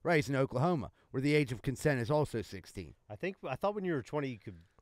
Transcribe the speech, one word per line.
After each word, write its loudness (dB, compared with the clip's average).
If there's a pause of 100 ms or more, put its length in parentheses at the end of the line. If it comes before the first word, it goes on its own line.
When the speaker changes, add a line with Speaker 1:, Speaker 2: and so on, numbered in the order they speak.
Speaker 1:
right? 4
He's 2
in 0
Oklahoma, 2 (200)
where -2
the 4
age 4
of -8
consent 0
is -2
also 0
sixteen." -12 (160)
Speaker 2:
I -12
think, -6 (120)
I -4
thought 0
when -6
you 0
were 0
twenty, -4
you -10
could -14 (260)